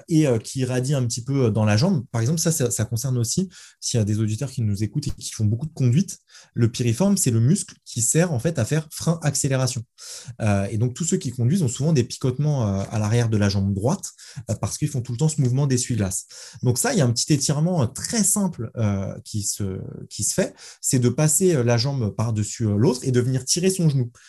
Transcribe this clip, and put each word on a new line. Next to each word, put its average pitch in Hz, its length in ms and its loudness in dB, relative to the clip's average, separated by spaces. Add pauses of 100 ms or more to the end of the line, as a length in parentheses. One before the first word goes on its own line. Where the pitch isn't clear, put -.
et, 156 180 4
euh, 123 100 4
qui - 240 -6
irradie 127 320 0
un 135 140 0
petit 117 180 -6
peu, 135 220 2
euh, 110 40 4
dans 107 140 2
la 107 140 4
jambe. 165 340 2
Par 117 80 -2
exemple, 143 180 0
ça, 160 140 0
ça, 123 180 0
ça - 140 -2
concerne 127 320 -4
aussi, 147 320 0 (320)
s'il - 160 -4
y 113 60 4
a - 20 4
des 104 140 0
auditeurs 110 320 -2
qui - 100 -6
nous 104 240 0
écoutent 147 220 -4
et - 60 -2
qui - 200 -10
font 107 140 -2
beaucoup 117 180 0
de 160 80 -8
conduite, 131 460 0 (340)
le 117 180 2
piriforme, 127 460 2
c'est 143 140 2
le 113 100 2
muscle 147 340 2 (120)
qui - 160 -6
sert 165 320 2
en 120 40 0
fait 160 200 -2
à 110 80 2
faire 156 260 -2
frein-accélération. 139 920 -2 (600)
Euh, 101 240 2
et 113 100 -6
donc, 120 160 0
tous 165 120 -6
ceux 180 120 0
qui 143 140 -4
conduisent 135 320 2
ont 127 60 2
souvent 151 260 2
des 127 100 4
picotements, 131 640 0
euh, 98 220 0
à 110 80 -2
l'arrière 110 320 2
de 110 80 2
la 101 100 4
jambe 98 240 0
droite, 117 380 -2 (400)
euh, 107 60 2
parce - 200 -6
qu'ils 147 120 -2
font 131 120 -4
tout 117 120 -8
le 117 60 -6
temps 156 120 2
ce - 100 -4
mouvement 131 260 2
d'essuie-glace. 120 600 -2 (360)
Donc 123 140 2
ça, 247 160 0
il 240 60 2
y - 20 4
a 156 60 4
un 120 60 2
petit - 200 0
étirement, 151 500 2
euh, 110 40 2
très - 380 -2
simple, - 520 -2
euh, 98 480 -2
qui 104 180 -6
se, 98 380 -6 (300)
qui - 120 -8
se - 120 -2
fait, 226 200 -2 (280)
c'est - 160 0
de 120 100 4
passer, 156 460 2
euh, 123 100 2
la 120 140 4
jambe 123 360 -2
par-dessus, 110 520 -2
euh, 104 100 2
l'autre 185 280 2
et 135 60 0
de 123 100 4
venir 127 260 -2
tirer 180 240 2
son 175 180 2
genou. 131 240 0 (160)